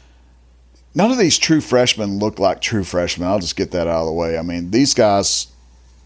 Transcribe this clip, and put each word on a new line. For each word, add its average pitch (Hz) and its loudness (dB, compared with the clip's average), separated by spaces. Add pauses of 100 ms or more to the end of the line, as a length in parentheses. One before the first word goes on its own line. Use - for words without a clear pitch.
(960)
none 240 2
of 262 -2
these 330 2
true 160 2
freshmen 110 0
look 107 -4
like 92 0
true 104 -2
freshmen. 87 -2
I'll 92 0
just 87 -6
get 90 -2
that 85 -2
out 82 0
of 82 -2
the 80 -2
way. 82 -2
I 80 -6
mean, 87 -6
these 131 4
guys 101 2 (580)